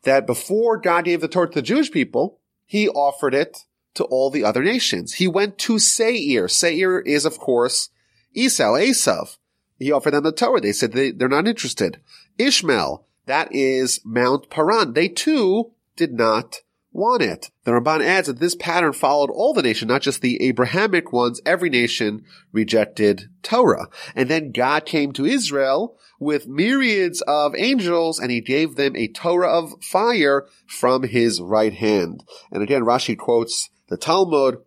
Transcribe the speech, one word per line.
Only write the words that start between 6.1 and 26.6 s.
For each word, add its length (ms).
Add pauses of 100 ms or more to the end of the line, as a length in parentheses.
Seir 520
is, 240
of 140
course, 500 (440)
Esau, 400
Esav. 640 (420)
He 140
offered 200
them 120
the 80
Torah. 280
They 120
said 200
they, 200
they're 160
not 180
interested. 540 (380)
Ishmael, 680 (200)
that 280
is 500
Mount 460
Paran. 440
They 140
too 640 (220)
did 180
not 500 (280)
want 320
it. 280 (140)
The 60
Ramban 340
adds 220
that 140
this 160
pattern 360
followed 380
all 240
the 80
nation, 240
not 160
just 180
the 220
Abrahamic 680
ones. 340
Every 240
nation 540 (260)
rejected 800 (140)
Torah. 460 (280)
And 120
then 240
God 320
came 280
to 140
Israel 680 (220)
with 300
myriads 800